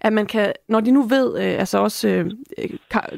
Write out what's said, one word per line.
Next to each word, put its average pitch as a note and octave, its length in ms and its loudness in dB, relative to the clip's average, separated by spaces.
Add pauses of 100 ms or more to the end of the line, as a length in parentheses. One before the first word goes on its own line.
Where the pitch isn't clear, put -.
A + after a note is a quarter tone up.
at A3 120 0
man G#3+ 140 2
kan, G#3 260 0 (160)
når A3 120 2
de A3 100 2
nu C#4 120 6
ved, B3+ 360 0
øh, F#3+ 200 -2
altså F#3+ 200 0
også, G#3 300 0
øh, F#3 220 0 (640)
ka-, - 240 -4